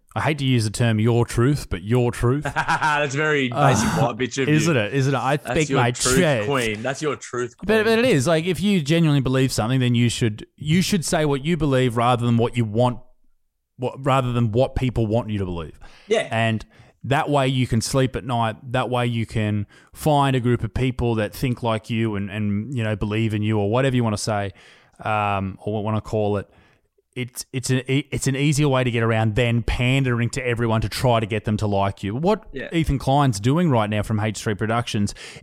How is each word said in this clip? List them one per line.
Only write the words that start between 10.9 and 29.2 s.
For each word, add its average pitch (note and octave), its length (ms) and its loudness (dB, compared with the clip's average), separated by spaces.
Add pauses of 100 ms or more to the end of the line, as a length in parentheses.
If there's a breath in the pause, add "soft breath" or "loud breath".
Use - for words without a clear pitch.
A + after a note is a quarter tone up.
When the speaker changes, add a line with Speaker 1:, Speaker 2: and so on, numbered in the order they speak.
Speaker 1:
say D#3+ 220 0
what C#3 180 -2
you E3+ 120 0
believe C3 420 2
rather A#2+ 260 2
than A#2 140 4
what A#2 180 0
you A#2 80 2
want, A#2 340 0 (800)
what, B2+ 300 -6
rather C3 260 2
than A#2 200 2
what B2 220 2
people A#2+ 320 0
want G#2+ 220 0
you G#2+ 100 -4
to G2 60 -2
believe. E2+ 340 -8 (300 loud breath)
Speaker 2:
Yeah. G#3+ 220 0
Speaker 1:
And A2+ 340 0 (400 soft breath)
that C#3 240 0
way C#3+ 200 2
you B2+ 180 0
can A2+ 160 0
sleep B2+ 340 0
at F#2+ 80 -8
night. A#2 320 -2 (160)
That B2+ 160 0
way B2 180 0
you A#2 200 -2
can G#2 400 -2 (260 loud breath)
find C#3+ 420 2
a C3 60 2
group A#2+ 240 0
of A2 80 -6
people B2 440 -2
that G#2 180 -2
think B2 280 -4
like A2+ 280 -2
you A2+ 260 0
and, G2 140 -4
and, G#2+ 440 -4
you A#2 80 -2
know, G#2+ 140 -2
believe G#2+ 380 -2
in G#2 80 -2
you G#2+ 160 0
or G2+ 120 0
whatever B2+ 240 2
you B2 80 2
wanna A2 140 0
say, G2+ 360 -4 (480 loud breath)
um, G2+ 640 -2
or G#2+ 120 -4
what G#2 100 -4
wanna G#2+ 160 -2
call G#2 380 -2
it. F#2 100 -8 (640 soft breath)
It's, B2 360 -10
it's C3 200 -4
an, C3 160 2
it's C3+ 400 -2
an C3+ 100 0
easier D3 320 2
way B2+ 160 2
to B2 60 0
get A2+ 120 0
around A2+ 340 2